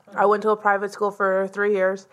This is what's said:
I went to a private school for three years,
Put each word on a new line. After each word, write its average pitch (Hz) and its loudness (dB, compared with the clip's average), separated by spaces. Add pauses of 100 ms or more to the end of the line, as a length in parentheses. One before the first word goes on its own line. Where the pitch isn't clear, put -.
(160)
I 196 0
went 208 2
to 214 0
a 214 2
private 202 0
school 202 -4
for 196 0
three 202 -2
years, 190 -2